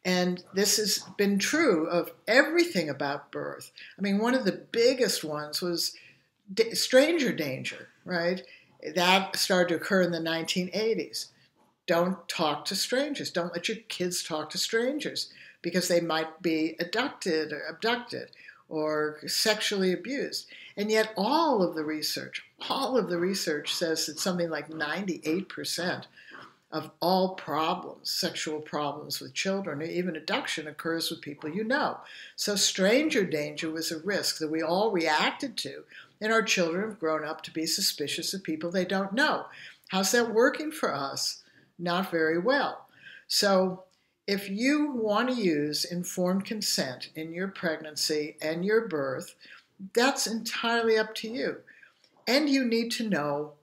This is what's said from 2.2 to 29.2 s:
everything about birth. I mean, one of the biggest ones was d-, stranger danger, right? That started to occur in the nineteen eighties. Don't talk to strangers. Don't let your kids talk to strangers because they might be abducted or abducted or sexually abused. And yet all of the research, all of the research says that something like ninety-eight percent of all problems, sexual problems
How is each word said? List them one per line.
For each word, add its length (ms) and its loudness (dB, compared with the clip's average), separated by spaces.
everything 640 4
about 400 -4
birth. 400 -8
I 60 -6
mean, 160 2
one 160 4
of 100 2
the 280 0
biggest 500 4
ones 400 -4
was 320 -2
d-, 220 2
stranger 580 6
danger, 560 -6
right? 380 -2
That 400 4
started 320 4
to 80 2
occur 260 4
in 80 4
the 80 -2
nineteen 540 -2
eighties. 560 -2
Don't 420 0
talk 360 0
to 100 -6
strangers. 560 -2
Don't 220 -4
let 160 -4
your 100 -2
kids 360 -4
talk 260 -6
to 80 -8
strangers 760 -2
because 240 0
they 140 4
might 420 -2
be 380 0
abducted 720 -2
or 140 -8
abducted 640 -4
or 500 -2
sexually 640 2
abused. 560 -6
And 140 -2
yet 260 2
all 460 4
of 140 0
the 80 -4
research, 580 -4
all 280 0
of 120 4
the 100 0
research 540 0
says 340 0
that 120 -8
something 320 0
like 180 -6
ninety-eight 800 -2
percent 600 -6
of 200 -6
all 340 4
problems, 760 -4
sexual 480 -4
problems 640 -6